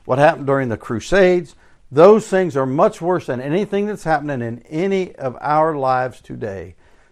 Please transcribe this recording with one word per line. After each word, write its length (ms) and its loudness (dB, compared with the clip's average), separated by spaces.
what 140 0
happened 280 2
during 220 0
the 80 -2
Crusades, 800 0
those 340 6
things 300 0
are 100 0
much 340 0
worse 260 -2
than 140 -6
anything 460 -4
that's 180 -10
happening 360 -2
in 280 -8
any 480 -4
of 240 -8
our 360 0
lives 440 -2
today. 560 -12